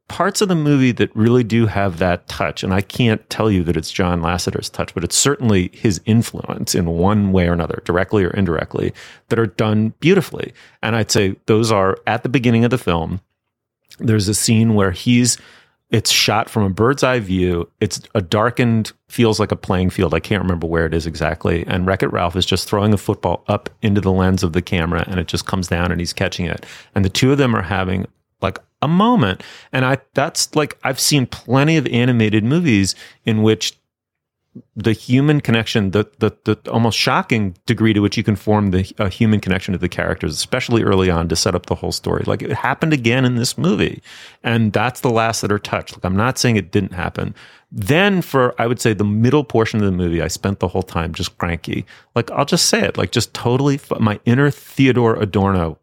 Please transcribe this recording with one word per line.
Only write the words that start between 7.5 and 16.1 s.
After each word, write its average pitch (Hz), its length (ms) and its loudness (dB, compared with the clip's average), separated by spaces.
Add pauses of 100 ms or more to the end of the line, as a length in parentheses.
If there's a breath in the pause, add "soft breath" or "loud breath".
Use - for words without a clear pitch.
another, 82 320 -4
directly 92 380 0
or 87 60 -2
indirectly, 92 600 -2 (360 loud breath)
that 113 100 0
are 113 80 2
done 107 540 0
beautifully. - 520 0 (300 soft breath)
And 110 140 -2
I'd 113 140 -2
say 98 260 0 (100)
those 113 260 2
are, 95 240 2 (100)
at 113 180 -2
the 131 40 -4
beginning 120 360 2
of 120 60 2
the 127 80 0
film, 87 420 -2 (760)
there's 107 300 0
a 107 60 0
scene 113 400 2
where 98 160 2
he's, 120 480 0 (500 soft breath)
it's - 220 0